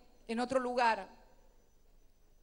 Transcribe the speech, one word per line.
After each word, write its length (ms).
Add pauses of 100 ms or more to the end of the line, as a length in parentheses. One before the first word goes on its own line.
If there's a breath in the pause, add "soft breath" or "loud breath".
(280)
en 120
otro 200
lugar, 560 (1300)